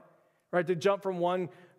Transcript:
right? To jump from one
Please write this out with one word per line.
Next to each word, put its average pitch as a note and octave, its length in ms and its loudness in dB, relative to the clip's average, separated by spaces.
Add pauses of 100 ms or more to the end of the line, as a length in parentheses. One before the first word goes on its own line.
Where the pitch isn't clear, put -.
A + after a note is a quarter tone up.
(500)
right? F3 160 0
To F3+ 80 0
jump G3 280 2
from F#3 160 -4
one F3 300 0 (300)